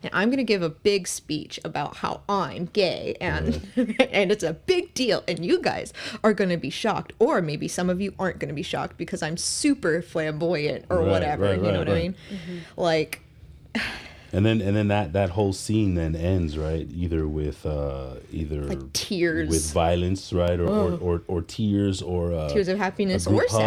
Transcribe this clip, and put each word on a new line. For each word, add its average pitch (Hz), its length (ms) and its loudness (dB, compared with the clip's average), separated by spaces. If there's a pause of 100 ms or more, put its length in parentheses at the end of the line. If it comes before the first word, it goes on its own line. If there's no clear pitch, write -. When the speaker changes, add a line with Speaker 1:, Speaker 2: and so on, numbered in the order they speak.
Speaker 1:
and - 120 -8
I'm 196 180 2
gonna 269 140 0
give 202 180 2
a 160 60 0
big 196 400 0
speech - 560 -8
about 147 320 -6
how - 320 -6
I'm 185 380 -2
gay, - 520 0
and, 156 420 -2 (140)
Speaker 2:
Right. 233 240 0
Speaker 1:
<laughs> 247 120 6
and 185 200 2
it's 165 120 0
a 160 100 0
big 359 400 0
deal, 226 340 0
and 170 180 -4
you 339 160 2
guys 135 300 -4 (320)
are 214 100 6
gonna 180 240 2
be 135 140 -6
shocked, 160 480 -2
or 247 220 4
maybe 151 260 -2
some 180 220 0
of 180 100 0
you 196 180 -4
aren't 190 220 -2
gonna 143 140 -4
be 143 100 -6
shocked - 340 -6
because - 240 -6
I'm 156 140 -4
super 180 680 0
flamboyant 156 880 -2
or 180 100 2
Speaker 2:
Right, 165 80 4
Speaker 1:
whatever, - 400 2
Speaker 2:
right, 95 100 4
Speaker 1:
you 90 60 2
know 104 80 4
Speaker 2:
right, - 80 2
Speaker 1:
what - 100 -2
I - 20 4
Speaker 2:
right. 165 120 2
Speaker 1:
mean? 185 120 -2 (160)
Speaker 3:
Mm-hmm. 175 500 -10
Speaker 1:
Like, 160 380 2 (1160)
Speaker 2:
And 95 80 4
then, 110 180 4
and 98 140 2
then 104 120 4
that, 101 260 2
that 98 160 2
whole 98 240 2
scene 104 400 0
then 82 220 0
ends, 82 420 2
right? 78 340 -2
Either 82 360 -2
with, 76 400 -4
uh, 69 480 -4 (160)
either 76 320 -4
Speaker 1:
Like, 69 300 -6
tears. 165 540 0
Speaker 2:
with 80 240 0
violence, 87 640 2
right? 87 260 2
Or, 85 80 2
or, 107 260 2
Speaker 1:
Ugh. - 100 -4
Speaker 2:
or, 87 240 0
or 87 160 -2
tears, 101 580 0
or, 87 320 -2
uh, 78 160 -2
Speaker 1:
Tears 170 180 2
of 190 120 0
happiness 190 480 0
Speaker 2:
a - 20 -2
group - 140 4
Speaker 1:
or 494 80 2
Speaker 2:
hug, 110 160 4